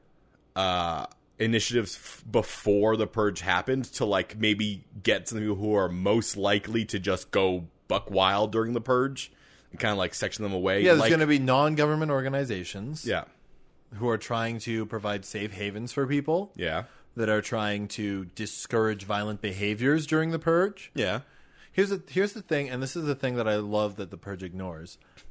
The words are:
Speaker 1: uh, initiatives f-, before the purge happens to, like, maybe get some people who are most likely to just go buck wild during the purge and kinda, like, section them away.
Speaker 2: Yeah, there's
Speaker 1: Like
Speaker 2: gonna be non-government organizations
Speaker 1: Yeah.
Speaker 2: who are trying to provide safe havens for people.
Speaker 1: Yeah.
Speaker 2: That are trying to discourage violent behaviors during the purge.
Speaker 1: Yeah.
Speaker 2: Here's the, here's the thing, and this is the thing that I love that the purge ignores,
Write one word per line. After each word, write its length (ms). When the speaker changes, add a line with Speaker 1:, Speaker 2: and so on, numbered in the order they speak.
Speaker 1:
uh, 500
initiatives 560
f-, 340
before 680
the 100
purge 340
happens 500
to, 140
like, 320
maybe 460
get 240
some 120
people 160
who 200
are 140
most 480
likely 480
to 140
just 320
go 340
buck 220
wild 420
during 220
the 80
purge 500
and 80
kinda, 160
like, 200
section 280
them 100
away. 280
Speaker 2:
Yeah, 100
there's 100
Speaker 1:
Like 100
Speaker 2:
gonna 160
be 120
non-government 720
organizations 920
Speaker 1:
Yeah. 200
Speaker 2:
who 140
are 80
trying 420
to 280
provide 380
safe 280
havens 400
for 140
people. 480
Speaker 1:
Yeah. 280
Speaker 2:
That 140
are 120
trying 480
to 360
discourage 680
violent 380
behaviors 680
during 240
the 80
purge. 560
Speaker 1:
Yeah. 260
Speaker 2:
Here's 160
the, 200
here's 240
the 80
thing, 280
and 140
this 120
is 100
the 100
thing 200
that 140
I 80
love 400
that 140
the 60
purge 260
ignores, 540